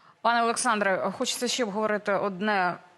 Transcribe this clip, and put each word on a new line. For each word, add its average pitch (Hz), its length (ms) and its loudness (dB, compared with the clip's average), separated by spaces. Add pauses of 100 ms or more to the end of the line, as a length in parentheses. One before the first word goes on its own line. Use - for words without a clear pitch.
(220)
Пане 233 200 4
Олександре, 202 720 2
хочеться 247 320 -4
ще - 160 -2
обговорити 208 480 -2
одне 190 680 0 (200)